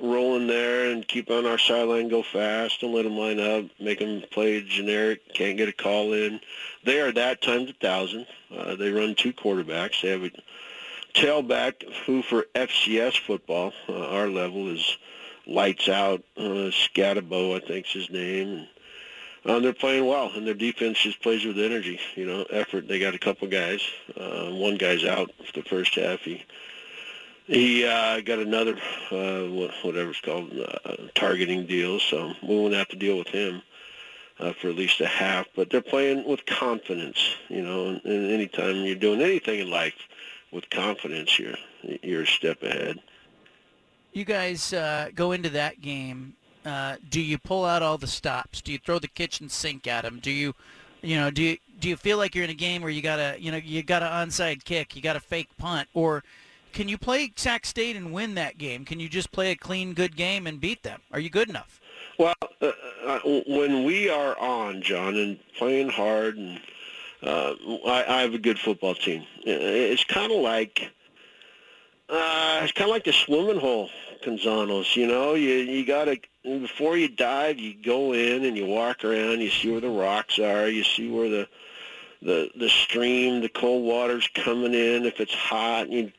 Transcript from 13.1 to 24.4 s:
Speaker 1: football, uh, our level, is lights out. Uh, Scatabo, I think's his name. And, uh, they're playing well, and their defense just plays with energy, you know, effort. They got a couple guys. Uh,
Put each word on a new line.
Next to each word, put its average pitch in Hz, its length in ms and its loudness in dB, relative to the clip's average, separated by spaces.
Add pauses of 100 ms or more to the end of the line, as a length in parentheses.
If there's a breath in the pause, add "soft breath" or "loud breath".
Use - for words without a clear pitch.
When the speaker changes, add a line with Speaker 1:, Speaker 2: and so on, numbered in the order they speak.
Speaker 1:
football, 92 560 -2 (160)
uh, 90 200 -6
our 98 200 0
level, 92 420 -2
is 82 280 -2 (520 loud breath)
lights 98 380 2
out. 98 340 2 (140)
Uh, 98 360 -2
Scatabo, 92 840 2
I 92 100 -6
think's 90 280 -6
his 92 160 -6
name. 190 400 -2
And, 180 180 -8 (800 loud breath)
uh, 113 140 4
they're 123 120 4
playing 135 340 2
well, 131 300 2
and 107 100 -6
their 110 80 0
defense 113 460 -2
just 107 220 0
plays 113 240 2
with 104 120 -2
energy, 104 440 -2 (140)
you 92 100 -4
know, 90 260 -4
effort. 104 380 -2
They 95 100 2
got 95 160 2
a - 20 -10
couple 98 300 -2
guys. 95 320 0 (400)
Uh, 85 300 -6